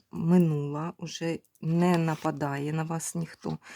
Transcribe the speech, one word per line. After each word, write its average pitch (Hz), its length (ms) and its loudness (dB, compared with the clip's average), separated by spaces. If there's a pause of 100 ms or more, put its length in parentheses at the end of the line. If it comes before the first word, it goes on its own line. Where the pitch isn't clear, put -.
(120)
минула, 160 840 2
уже 165 420 -6 (220)
не 170 360 4
нападає 151 760 -2
на 160 100 -2
вас 165 320 -6
ніхто. 160 420 -6 (180)